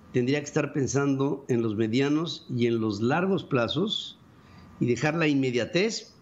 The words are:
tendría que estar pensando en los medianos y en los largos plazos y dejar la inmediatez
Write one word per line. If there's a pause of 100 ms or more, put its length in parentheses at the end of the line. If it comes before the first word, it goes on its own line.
(120)
tendría
que
estar
pensando
en
los
medianos
y
en
los
largos
plazos (580)
y
dejar
la
inmediatez